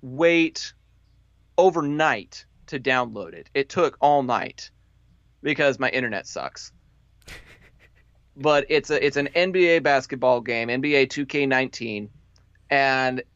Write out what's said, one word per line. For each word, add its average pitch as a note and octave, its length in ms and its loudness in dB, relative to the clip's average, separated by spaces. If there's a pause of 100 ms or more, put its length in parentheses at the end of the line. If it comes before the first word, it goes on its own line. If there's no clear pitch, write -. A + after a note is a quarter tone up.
wait E3 680 0 (880)
overnight D3+ 880 0 (220)
to D3+ 120 -8
download A#2+ 540 -2
it. E2 220 -20
It C#3 140 0
took E3 320 0
all D3 200 4
night - 480 -6 (720)
because C#3+ 380 0
my C3 100 -2
internet A#2 380 -4
sucks. - 440 -12 (560)
<laughs> - 60 -18 (1040)
But C#3+ 320 2
it's D3+ 220 0
a, D3 120 2
it's C#3+ 140 0
an C#3+ 120 -2
N F3+ 220 0
B F3+ 140 4
A E3+ 140 4
basketball C3 640 0
game, A#2 280 -4
N B2 100 -2
B D3 140 -2
A C3+ 140 4
two C#3+ 180 -6
K C#3+ 220 -2
nineteen, A#2 640 -4 (580)
and C3 540 0 (120)